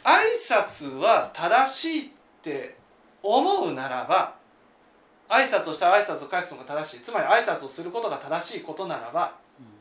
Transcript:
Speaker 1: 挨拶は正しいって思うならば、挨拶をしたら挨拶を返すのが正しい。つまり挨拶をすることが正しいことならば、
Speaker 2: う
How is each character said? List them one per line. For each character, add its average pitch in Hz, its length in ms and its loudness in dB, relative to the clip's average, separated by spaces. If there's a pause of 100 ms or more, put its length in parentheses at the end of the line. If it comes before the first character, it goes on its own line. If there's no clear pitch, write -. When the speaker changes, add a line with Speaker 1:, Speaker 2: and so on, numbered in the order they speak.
Speaker 1:
挨 311 160 8 (280)
拶 208 520 -2
は 202 340 4
正 233 400 2
し 320 240 -4
い 294 100 -6
っ - 20 -20 (340)
て 135 340 -8 (460)
思 320 400 2
う 165 100 -2
な 131 160 -6
ら 127 160 -6
ば、 175 300 0 (920)
挨 254 220 4
拶 202 200 0
を 156 40 -6
し 151 60 -10
た 175 100 4
ら 196 120 8
挨 208 40 -4
拶 143 180 -6
を 135 60 -14
返 180 120 -2
す 175 100 -12
の 131 80 -14
が 127 40 -18
正 151 340 -8
し - 40 -20
い。 - 0 -
つ 233 100 -16
ま 214 80 -2
り 151 60 -2
挨 208 180 4
拶 151 220 -4
を - 20 -12
す 165 160 -14
る 175 80 -10
こ 208 80 -6
と 220 100 -4
が 147 80 -6
正 156 360 -8
し - 60 -10
い - 20 -10
こ 156 120 -12
と 185 140 -8
な 151 100 -6
ら 117 140 -14
ば、 160 220 -2 (260)
Speaker 2:
う 135 40 -20 (180)